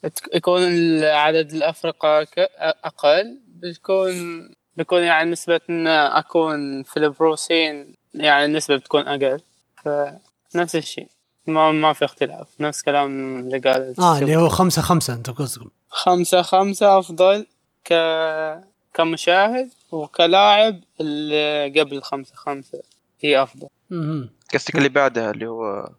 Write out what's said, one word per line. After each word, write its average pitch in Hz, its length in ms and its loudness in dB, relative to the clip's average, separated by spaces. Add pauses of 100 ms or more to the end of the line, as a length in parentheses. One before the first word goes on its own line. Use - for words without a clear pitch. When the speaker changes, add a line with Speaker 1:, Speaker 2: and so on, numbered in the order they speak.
Speaker 1:
تك-، - 320 -8
يكون 180 280 0
ال-، 170 420 2
عدد 151 480 2
الأفرقة 156 720 -2
ك-، 180 240 -2 (360)
أقل، 185 540 0 (100)
بتكون، 175 1000 -4 (280)
بيكون 175 260 2
يعني 165 280 2
نسبة 170 300 -2 (100)
إن 165 160 -2
أكون 151 960 0
في - 140 -12
البرو 151 400 0
سين، 156 580 -2 (200)
يعني 147 300 4
النسبة 147 320 0
بتكون 143 320 -2
أقل. 139 320 -2 (440)
فنفس 147 920 -6
الشيء، - 320 -8 (380)
ما، 156 260 2
ما 156 200 2
في 147 120 -2
اختلاف، 143 420 -6 (140)
نفس 147 220 -6
كلام 135 560 -2
اللي 127 200 -6
قاله 131 400 0
Speaker 2:
آه، 175 160 6
Speaker 1:
ستيف 139 80 0
Speaker 2:
اللي 147 140 2
هو 160 40 4
Speaker 1:
كيرك. 165 120 4
Speaker 2:
خمسة 175 300 2
خمسة 151 320 0
أنت 117 160 -10
قصدكم. 120 400 -10 (180)
Speaker 1:
خمسة 180 540 0
خمسة 196 560 4
أفضل 185 480 2 (380)
ك-، 160 720 -2 (360)
كمشاهد، 190 760 0 (220)
وكلاعب 190 880 2 (200)
اللي 151 800 -2
قبل 139 220 -4
خمسة 139 320 -12
خمسة 139 480 -12 (380)
هي 139 220 2
أفضل. 139 260 -8 (220)
Speaker 2:
مهم. 156 400 -6 (240)
Speaker 3:
قصدك - 220 -4
اللي 139 120 2
بعدها 127 420 0
اللي 110 160 -8
هو 113 520 -8